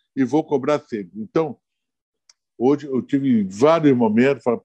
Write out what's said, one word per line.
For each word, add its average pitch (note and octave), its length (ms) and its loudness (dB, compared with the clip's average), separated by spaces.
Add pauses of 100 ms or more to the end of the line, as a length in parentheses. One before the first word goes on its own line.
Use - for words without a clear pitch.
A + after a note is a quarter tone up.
(160)
e C3+ 80 0
vou C#3 180 0
cobrar C#3+ 380 -2
sempre. G2 400 -12
Então, D3+ 400 -6 (1040)
hoje C#3+ 220 2
eu C3 160 -4
tive C#3 260 -2
em A2+ 160 2
vários C#3+ 520 2
momentos, A#2+ 480 0
falo, A#2 200 -2